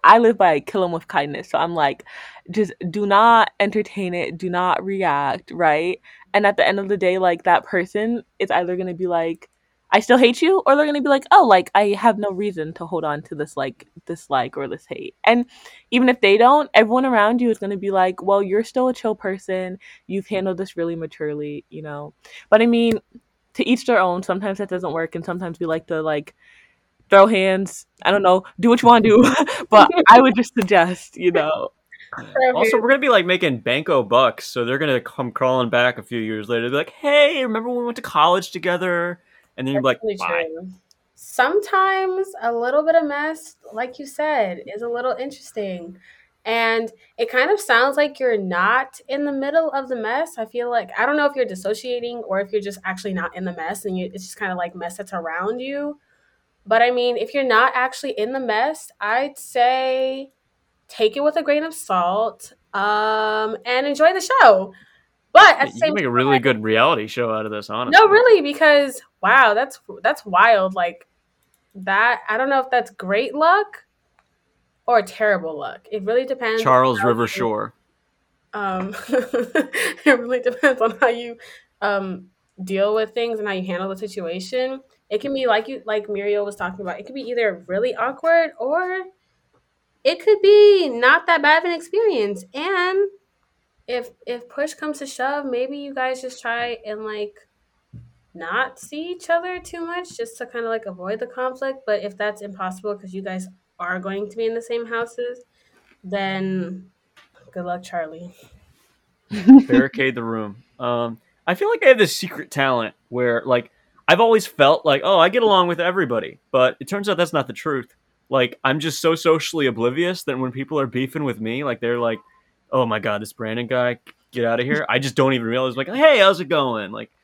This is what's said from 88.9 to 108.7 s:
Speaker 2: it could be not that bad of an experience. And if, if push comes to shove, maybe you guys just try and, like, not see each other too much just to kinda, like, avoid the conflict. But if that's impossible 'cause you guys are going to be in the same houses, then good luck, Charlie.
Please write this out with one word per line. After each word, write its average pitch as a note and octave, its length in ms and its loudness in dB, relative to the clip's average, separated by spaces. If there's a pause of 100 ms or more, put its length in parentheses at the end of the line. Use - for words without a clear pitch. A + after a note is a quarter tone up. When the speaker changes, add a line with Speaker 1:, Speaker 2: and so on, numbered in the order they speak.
Speaker 2:
it F4 180 -2
could G#4 200 4
be G4+ 460 8
not B3+ 380 2
that E4 160 2
bad D#4 220 4
of F4 60 -2
an E4+ 60 -2
experience. D#4 680 -2 (100)
And F#4 540 -2 (800)
if, B3 220 -8 (160)
if A#3+ 220 -10
push D4+ 260 -6
comes D4+ 260 -10
to C#4+ 60 -12
shove, C#4 400 -6
maybe C4 320 -6
you C#4+ 160 -14
guys C4 280 -4
just B3+ 180 -14
try A#3+ 460 -6
and, G#3+ 180 -10
like, G#3 300 -10 (1000)
not F3 440 -6
see D#4+ 340 -12
each F4 180 -10
other F4+ 300 -4
too F4 260 -16
much F4 300 -10
just A3+ 220 -12
to A#3+ 80 -12
kinda, A#3 220 -10
like, A3+ 180 -6
avoid F#3+ 340 -10
the B3 60 -8
conflict. B3+ 600 -8
But G#3 160 -2
if G3+ 140 -12
that's G#3 260 -6
impossible G3 540 -10
'cause F#3+ 180 -16
you F#3+ 80 -10
guys F#3 260 -10 (300)
are F3+ 200 -6
going G3 320 -8
to F#3+ 60 -20
be A3+ 100 -4
in A3+ 80 -4
the A#3 80 -8
same A#3 240 -8
houses, A#3 580 -8 (580)
then F#3+ 880 -6 (600)
good F3+ 120 -10
luck, F3+ 180 -8
Charlie. E3+ 520 -12 (960)